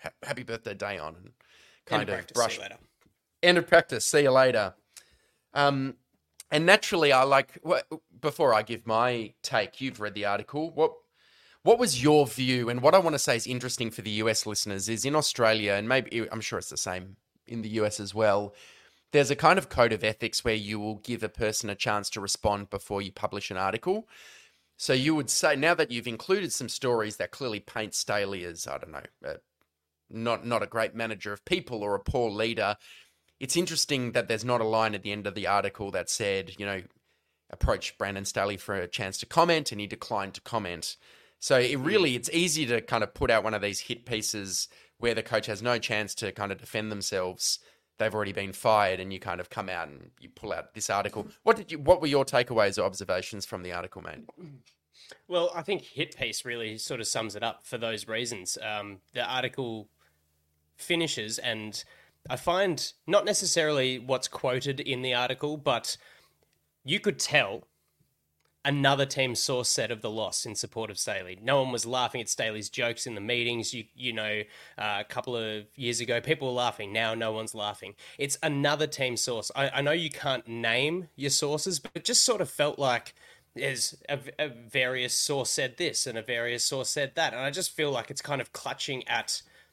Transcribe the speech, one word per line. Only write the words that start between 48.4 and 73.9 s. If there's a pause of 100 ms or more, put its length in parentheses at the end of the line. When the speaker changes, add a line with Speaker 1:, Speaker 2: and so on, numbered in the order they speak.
Speaker 1:
fired,
and
you
kind
of
come
out
and
you
pull
out
this
article. (160)
What
did
you,
what
were
your
takeaways
or
observations
from
the
article,
mate? (1000)
Speaker 2:
Well,
I
think
hit
piece
really
sort
of
sums
it
up
for
those
reasons.
Um, (140)
the
article (880)
finishes,
and (480)
I
find (140)
not
necessarily
what's
quoted
in
the
article,
but (880)
you
could
tell (1000)
another
team
source
said
of
the
loss
in
support
of
Staley.
No
one
was
laughing
at
Staley's
jokes
in
the
meetings.
You, (100)